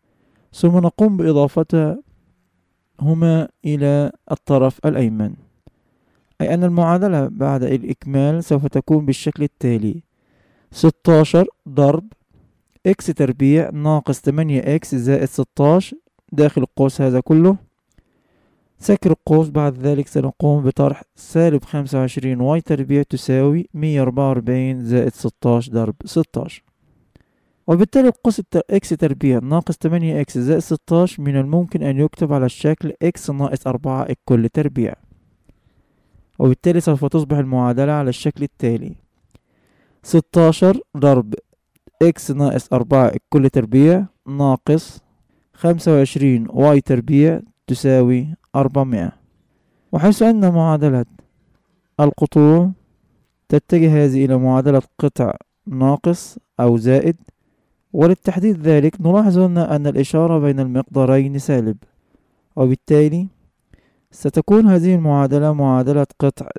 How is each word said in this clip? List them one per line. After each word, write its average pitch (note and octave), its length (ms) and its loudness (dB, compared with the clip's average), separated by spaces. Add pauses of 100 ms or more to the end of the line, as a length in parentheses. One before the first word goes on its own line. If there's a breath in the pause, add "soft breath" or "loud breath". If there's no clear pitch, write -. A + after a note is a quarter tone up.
(520)
ثم F3 260 0
نقوم G3 380 0
بإضافتهما D#3+ 840 0 (1700)
إلى C#3+ 480 -2 (180)
الطرف C3+ 560 0
الأيمن، A2 480 -2 (1080)
أي - 140 -2
أن F3 100 0
المعادلة F3 640 0
بعد C3+ 340 -4
الإكمال C#3 840 -4
سوف C#3+ 220 -2
تكون D3+ 400 -2
بالشكل D3 360 -4
التالي: A#2+ 600 -4 (680)
ستاشر E3 760 2 (220)
ضرب C#3+ 360 0 (840)
إكس F#3+ 200 -2
تربيع C#3+ 640 0
ناقص D3+ 500 -2
تمانية C#3+ 400 -2 (140)
إكس D#3+ 200 -6
زائد C3 300 0
ستاش، D3+ 720 0 (380)
داخل D3 300 0
القوس C3+ 380 -2
هذا B2+ 200 0
كله، E3 360 2 (1200)
سكر G3 320 0
القوس. D#3+ 380 0
بعد C#3+ 300 -2
ذلك C#3 300 -2
سنقوم D3 540 -2
بطرح C#3 400 -2 (140)
سالب E3 480 0
خمسة C#3+ 340 -6
وعشرين C3 420 -4
واي D3 200 0
تربيع C#3 420 -2
تساوي C#3 720 -2
مية D3+ 280 -2
أربعة C3 260 -2
وأربعين B2+ 560 -4
زائد A#2+ 300 0
ستاش A#2+ 560 -2
ضرب A2+ 240 -4 (100)
ستاش، - 600 -6 (1000)
وبالتالي G#3+ 420 4
القوس A#3 300 -2
الت-، - 320 -4
إكس G3 180 -2
تربيع C#3 500 0
ناقص D#3 380 -2
تمانية D#3+ 440 -2
إكس C3+ 180 -6
زائد D3 220 0
ستاش E3+ 600 -2
من C#3+ 160 -2
الممكن D#3 460 -2
أن C#3 180 -4
يكتب D3+ 320 -2
على C3 140 0
الشكل D3+ 460 -4 (100)
إكس E3+ 280 -4
ناقص C#3 360 -6
أربعة C3 360 -4
الكل A#2 460 -2
تربيع، B2+ 460 -4 (1400)
وبالتالي D3 420 0
سوف D3 240 -2
تصبح D3 320 -2
المعادلة C3 560 -2
على C#3+ 160 -2
الشكل C#3 340 -6
التالي: - 520 -6 (1080)
ستاشر E3+ 800 2 (160)
ضرب C3 380 2 (680)
إكس E3 280 0
ناقص C#3 420 -2
أربعة B2+ 360 2
الكل - 420 0
تربيع C#3+ 560 2 (200)
ناقص C#3+ 720 -2 (520)
خمسة E3+ 400 0
وعشرين C3+ 580 2
واي C#3 300 4
تربيع C#3+ 600 0 (260)
تساوي B2+ 640 0 (260)
أربعمية. C3 580 -2 (800)
وحيث G3 300 2
أن G#3+ 300 4
معادلة D3+ 520 0 (960)
القطوع D3+ 720 4 (800)
تتجه D3+ 560 2
هذه C3+ 200 0
إلى C3 140 2
معادلة C3 440 2 (160)
قطع B2+ 360 -2 (320)
ناقص C#3+ 720 -4 (220)
أو A#2+ 160 2
زائد، C3 400 0 (760)
وللتحديد F3+ 680 0
ذلك D#3 400 2
نلاحظ F#3 380 2
هنا F3 380 0
أن D3 100 -2
الإشارة D#3 520 0
بين C#3+ 220 0
المقدارين C3+ 800 0
سالب، A#2+ 380 -2 (800)
وبالتالي D3+ 720 0 (800)
ستكون G3+ 560 2
هذه F#3 280 4
المعادلة C#3+ 580 2
معادلة C#3 540 0 (120)
قطع C#3 300 -4 (100)